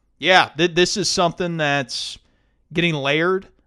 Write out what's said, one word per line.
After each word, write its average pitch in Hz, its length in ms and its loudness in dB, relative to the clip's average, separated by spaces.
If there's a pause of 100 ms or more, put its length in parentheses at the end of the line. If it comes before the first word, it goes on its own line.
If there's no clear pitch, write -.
(180)
yeah, 165 380 4
th-, 165 200 0
this 175 200 2
is 190 140 -2
something 170 480 -2
that's 143 600 -4 (540)
getting 170 220 0
layered, 156 540 -2 (200)